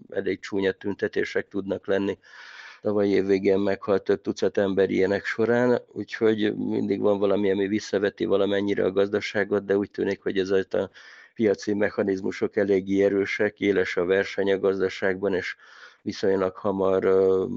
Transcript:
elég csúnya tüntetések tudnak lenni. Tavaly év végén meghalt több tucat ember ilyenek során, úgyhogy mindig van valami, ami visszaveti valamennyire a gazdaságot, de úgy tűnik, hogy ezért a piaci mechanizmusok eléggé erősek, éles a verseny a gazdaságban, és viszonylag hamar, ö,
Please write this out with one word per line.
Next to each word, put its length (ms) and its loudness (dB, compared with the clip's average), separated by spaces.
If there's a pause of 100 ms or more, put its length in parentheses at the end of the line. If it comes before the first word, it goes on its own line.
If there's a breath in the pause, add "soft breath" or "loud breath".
(100)
elég 300 -4
csúnya 320 -2
tüntetések 760 -4
tudnak 380 -6
lenni. 320 -2 (640 loud breath)
Tavaly 280 0
év 180 2
végén 320 4
meghalt 440 0
több 180 0
tucat 380 -2
ember 320 2
ilyenek 340 0
során, 580 2 (100)
úgyhogy 640 0
mindig 440 -2
van 180 2
valami, 320 2
ami 160 0
visszaveti 580 -2
valamennyire 600 0
a 80 0
gazdaságot, 720 -2
de 120 0
úgy 140 -2
tűnik, 320 -4
hogy 160 -4
ezért 360 0
a 160 -2 (440 loud breath)
piaci 400 0
mechanizmusok 800 -2
eléggé 480 2
erősek, 560 0
éles 360 2
a 80 0
verseny 480 0
a 60 0
gazdaságban, 760 0
és 220 -4 (460 loud breath)
viszonylag 540 -2
hamar, 480 0
ö, 420 4 (100)